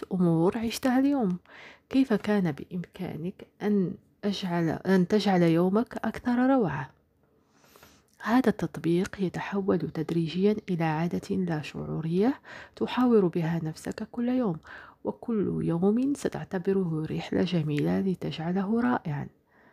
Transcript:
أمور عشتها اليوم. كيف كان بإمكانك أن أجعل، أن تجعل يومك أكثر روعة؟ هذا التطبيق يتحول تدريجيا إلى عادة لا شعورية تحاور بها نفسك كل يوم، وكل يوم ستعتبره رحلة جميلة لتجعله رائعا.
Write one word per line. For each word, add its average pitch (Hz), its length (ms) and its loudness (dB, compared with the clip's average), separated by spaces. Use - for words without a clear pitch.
أمور 175 460 4
عشتها 240 420 0
اليوم. 262 380 2
كيف 262 240 2
كان 202 380 2
بإمكانك 170 960 -10
أن 196 320 2
أجعل، 175 460 0
أن 185 380 2
تجعل 196 340 4
يومك 180 560 2
أكثر 247 520 0
روعة؟ 156 400 0
هذا 208 300 4
التطبيق 170 720 0
يتحول 190 580 -2
تدريجيا 165 760 0
إلى 170 140 0
عادة 170 520 -2
لا 175 260 -2
شعورية 160 800 -2
تحاور 226 520 4
بها 165 360 0
نفسك 175 480 -8
كل 240 180 -4
يوم، 240 280 0
وكل 185 600 -2
يوم 208 480 2
ستعتبره 175 960 -2
رحلة 170 320 -2
جميلة 165 560 0
لتجعله 185 840 -2
رائعا. 165 460 -2